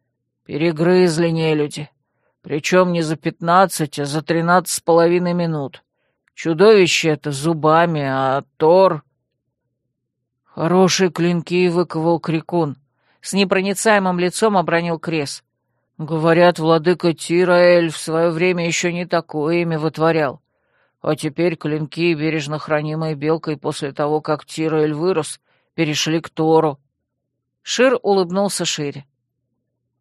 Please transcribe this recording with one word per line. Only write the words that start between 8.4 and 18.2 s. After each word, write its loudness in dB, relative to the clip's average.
Тор..." 4
"Хорошие 2
клинки 0
выковал -2
Крикун", — -4
с -12
непроницаемым 0
лицом 0
обронил -2
Крес. -8
"Говорят, 2
владыка 2
Тираэль 4
в -10
своё -2